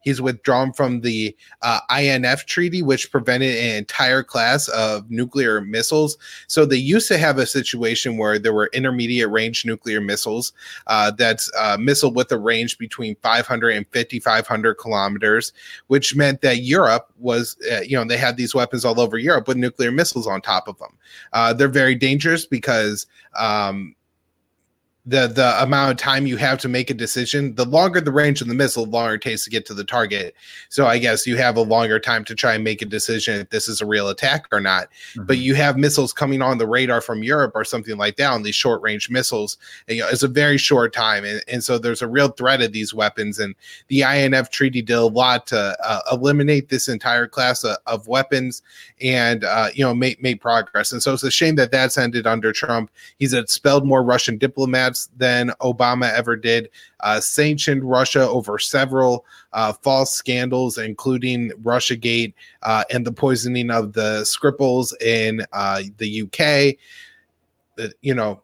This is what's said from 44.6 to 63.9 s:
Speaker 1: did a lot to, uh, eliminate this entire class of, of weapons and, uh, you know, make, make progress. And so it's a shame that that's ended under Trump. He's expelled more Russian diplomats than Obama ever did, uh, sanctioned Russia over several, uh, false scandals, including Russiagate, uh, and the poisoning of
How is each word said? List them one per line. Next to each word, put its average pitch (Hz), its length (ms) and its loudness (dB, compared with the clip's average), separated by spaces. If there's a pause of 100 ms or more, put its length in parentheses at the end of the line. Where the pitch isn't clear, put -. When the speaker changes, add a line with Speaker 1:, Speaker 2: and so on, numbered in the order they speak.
Speaker 1:
did 117 140 2
a 117 80 4
lot 120 420 2
to, 101 360 -2
uh, 107 180 -2 (100)
eliminate 143 580 2
this 131 180 -2
entire 120 400 -2
class 127 360 -2
of, 107 140 -2 (100)
of 110 200 -6
weapons 127 540 -2 (400)
and, 120 420 0
uh, 107 300 0
you 139 100 0
know, 123 120 2
make, 123 260 -2
make 123 200 -2
progress. 110 500 0
And 120 100 -6
so 135 140 0
it's - 80 -6
a 131 80 -2
shame 160 240 2
that 123 160 2
that's 135 260 2
ended 120 300 0
under 110 260 2
Trump. 113 380 -4 (260)
He's 131 160 -2
expelled 135 500 2
more 131 200 4
Russian 123 340 0
diplomats 131 540 0 (240)
than 123 360 0 (100)
Obama 123 500 0
ever 117 240 0
did, 117 340 -2 (300)
uh, 107 220 0
sanctioned 147 600 0
Russia 127 440 2
over 107 320 -2
several, 131 680 0 (280)
uh, 110 180 0
false 135 420 0
scandals, 127 640 -2
including 120 760 -4 (120)
Russiagate, 117 720 0 (300)
uh, 110 280 0
and 120 140 -2
the 117 60 -4
poisoning 123 600 0
of 107 220 -2